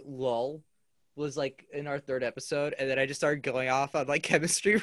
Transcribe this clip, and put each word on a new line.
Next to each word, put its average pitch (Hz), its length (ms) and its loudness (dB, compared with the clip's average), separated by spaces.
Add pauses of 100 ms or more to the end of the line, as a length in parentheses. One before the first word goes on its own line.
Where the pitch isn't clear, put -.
lull 131 560 -2 (540)
was, 143 220 -6
like, 139 360 -4
in 143 140 -6
our 143 140 -4
third 131 240 -2
episode, 143 540 -2
and 135 120 -2
then 131 80 2
I 135 80 4
just 139 140 -6
started 147 240 2
going 131 240 0
off 135 260 2
on, 139 140 0
like, 147 140 2
<laughs> - 20 -8
chemistry 180 580 4